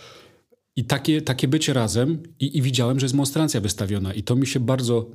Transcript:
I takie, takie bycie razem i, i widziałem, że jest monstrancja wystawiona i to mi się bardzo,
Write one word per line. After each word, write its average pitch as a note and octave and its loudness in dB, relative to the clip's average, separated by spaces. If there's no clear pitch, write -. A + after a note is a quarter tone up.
I C3 -2
takie, D3+ 0
takie C#3 0
bycie D3+ 2
razem B2 2
i, C#3+ -2
i C3+ 4
widziałem, B2+ 0
że C3+ 0
jest B2+ 0
monstrancja C#3+ 0
wystawiona G2 -2
i G#2+ -6
to B2 0
mi C3+ 2
się C3 0
bardzo, A#2+ 0